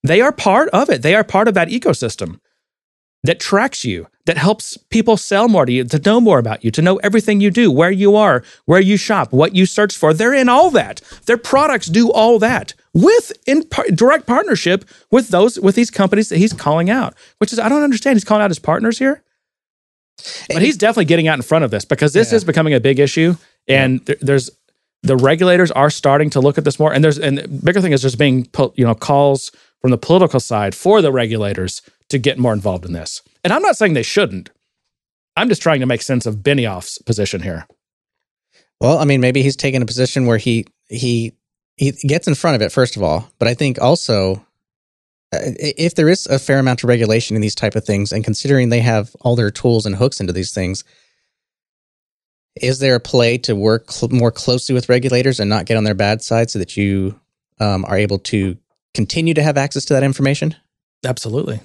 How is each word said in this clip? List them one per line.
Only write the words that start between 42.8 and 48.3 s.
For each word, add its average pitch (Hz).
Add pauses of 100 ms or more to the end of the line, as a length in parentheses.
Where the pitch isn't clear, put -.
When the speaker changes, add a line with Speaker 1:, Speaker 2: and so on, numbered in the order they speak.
Speaker 2:
of 104
all. 82
But 110
I 120
think 135
also, 101 (880)
uh, -
i-, -
if 165
there 160
is -
a 135
fair 139
amount 127
of 120
regulation 113
in 110
these 104
type 110
of 107
things, 101
and 107
considering 123